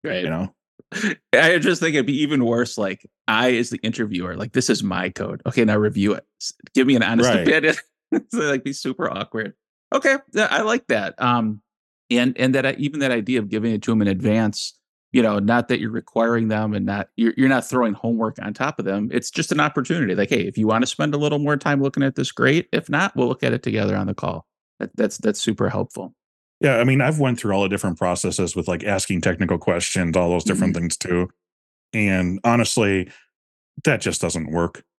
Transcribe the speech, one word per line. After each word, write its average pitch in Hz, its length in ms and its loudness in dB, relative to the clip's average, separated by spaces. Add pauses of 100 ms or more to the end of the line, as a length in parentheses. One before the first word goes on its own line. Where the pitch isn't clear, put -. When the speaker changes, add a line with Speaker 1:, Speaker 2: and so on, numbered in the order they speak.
Speaker 1:
Right. 92 220 -4
Speaker 2:
You 78 60 -2
know? 90 240 -4 (760)
Speaker 1:
I 165 260 4
just 170 220 0
think 165 140 -2
it'd 135 120 2
be 143 160 0
even 143 220 0
worse, 117 320 0
like, 95 320 -4 (200)
I, 117 280 2
as 117 140 -2
the 101 140 -6
interviewer, 98 520 -4
like, 110 180 -8
"This 131 140 0
is 110 140 0
my 92 260 -2
code. 98 380 -8
Okay, 120 180 2
now 107 140 4
review 104 360 2
it. - 120 -10 (160)
S-, - 100 -10 (220)
give 131 140 6
me 135 80 4
an 117 80 4
honest 117 260 4
Speaker 2:
Right. 92 160 2
Speaker 1:
opinion." 156 340 4
<laughs> - 520 -6
So, 233 80 -4
like, 139 240 0
be 139 80 -6
super 131 360 -6
awkward. 107 460 -6 (400)
Okay, 277 220 2 (160)
yeah, 214 180 2
I 156 120 2
like 226 260 -2
that. 104 340 0
Um, 117 400 0 (480)
and, 123 280 2
and 131 180 2
that, 135 240 0
even 143 200 -2
that 131 120 0
idea 120 260 0
of 104 100 -4
giving 110 240 -2
it 104 100 -2
to 117 100 0
'em 110 100 4
in 101 60 2
advance, 107 680 0 (360)
you 127 100 4
know, 104 160 2
not 117 300 2
that 123 120 0
you're 107 120 -4
requiring 117 560 0
them 107 260 -2
and 98 100 -2
not, 98 320 -4
you're, 113 200 2
you're 131 120 4
not 131 180 2
throwing 117 280 0
homework 113 480 -2
on 104 100 -6
top 135 280 -4
of 98 40 -6
them. 98 280 -2
It's - 180 -4
just - 220 -4
an 151 80 0
opportunity. 151 540 0
Like, 101 160 0
"Hey, 117 160 2
if 98 120 -6
you 110 80 2
wanna 113 200 2
spend 151 280 -2
a 143 40 -2
little 147 200 0
more 147 180 0
time 143 260 0
looking 139 200 0
at 135 140 0
this, 135 160 -4
great. 139 400 2
If - 180 -2
not, 165 260 0
we'll 123 120 0
look 127 160 -4
at 120 80 2
it - 100 -2
together 104 340 0
on 98 100 -2
the 101 80 -4
call." - 320 -6 (340)
That, - 160 -8
that's, 107 220 -2
that's 107 220 -2
super 101 300 -2
helpful. 98 440 -8 (460)
Speaker 2:
Yeah, 135 160 4
I 117 80 4
mean, 135 160 4
I've 151 200 2
went 127 180 2
through 104 160 -2
all 98 80 4
the 98 60 2
different 95 300 -2
processes 87 580 0
with, 90 120 -2
like, 87 160 -2
asking 95 380 -2
technical 90 360 0
questions, 87 580 0
all 87 140 2
those 87 140 0
different 92 300 2
Speaker 1:
Mm-hmm. 87 80 -2
Speaker 2:
things 85 140 -2
too. 90 320 0 (640)
And 95 520 0
honestly, 117 640 2 (760)
that 131 160 2
just - 200 -4
doesn't 80 300 -4
work. 85 340 -2 (140)